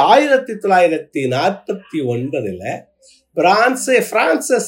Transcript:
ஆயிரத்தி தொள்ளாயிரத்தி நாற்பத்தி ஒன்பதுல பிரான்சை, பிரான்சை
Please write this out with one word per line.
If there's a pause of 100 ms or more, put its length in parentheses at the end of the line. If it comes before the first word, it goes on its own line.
ஆயிரத்தி
தொள்ளாயிரத்தி
நாற்பத்தி
ஒன்பதுல (720)
பிரான்சை,
பிரான்சை